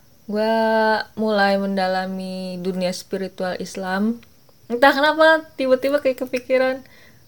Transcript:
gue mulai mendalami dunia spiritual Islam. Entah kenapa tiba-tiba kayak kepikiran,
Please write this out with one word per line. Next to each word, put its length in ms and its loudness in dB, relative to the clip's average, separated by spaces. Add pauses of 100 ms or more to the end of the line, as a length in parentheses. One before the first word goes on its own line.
(300)
gue 260 0 (640)
mulai 400 2
mendalami 1040 -4
dunia 320 -2
spiritual 640 -6
Islam. 640 -4 (440)
Entah 320 2
kenapa 480 4 (160)
tiba-tiba 400 0
kayak 240 -2
kepikiran, 560 -2 (460)